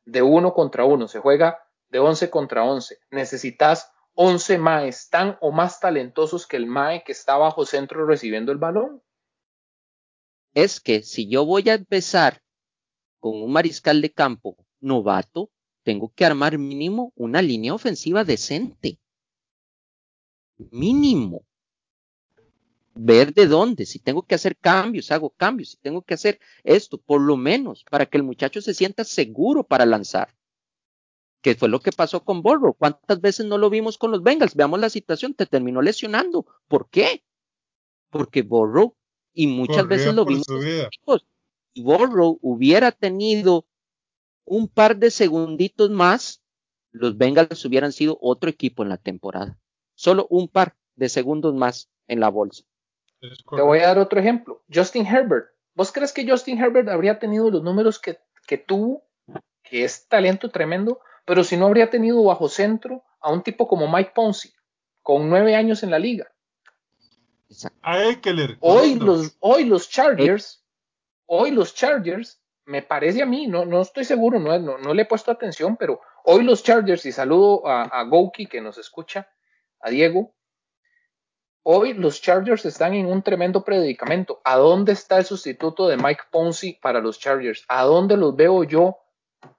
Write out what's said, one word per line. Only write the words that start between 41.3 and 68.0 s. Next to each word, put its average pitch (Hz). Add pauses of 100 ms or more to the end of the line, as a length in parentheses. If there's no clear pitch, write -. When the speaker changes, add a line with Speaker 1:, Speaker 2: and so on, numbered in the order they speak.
Speaker 2:
y 123
Burrow 170
hubiera 143
tenido 196 (760)
un 214
par 214
de 226
segunditos 165
más, 190 (520)
los 113
Bengals 147
hubieran 135
sido 151
otro 123
equipo 127
en 98
la 90
temporada. 95 (380)
Solo 190
un 180
par 180 (180)
de 123
segundos 147
más 123 (180)
en 117
la 110
bolsa. 101 (580)
Speaker 3:
Es 127
Speaker 1:
Te -
voy 139
a 143
Speaker 3:
correcto. 156
Speaker 1:
dar 190
otro 196
ejemplo. 233 (100)
Justin 185
Herbert. 202 (280)
¿Vos 190
crees 277
que 254
Justin 254
Herbert 240
habría 196
tenido 220
los 170
números 208
que, - (280)
que -
tuvo, 220 (600)
que 123
es -
talento 190
tremendo, 185 (240)
pero 175
si 180
no 185
habría 226
tenido 233
bajo 170
centro 220 (180)
a 151
un 180
tipo 233
como 156
Mike 190
Pouncey, 220 (500)
con 147
nueve 214
años 220
en 190
la 160
liga? 220 (1200)
Speaker 2:
Exacto. -
Speaker 3:
A 180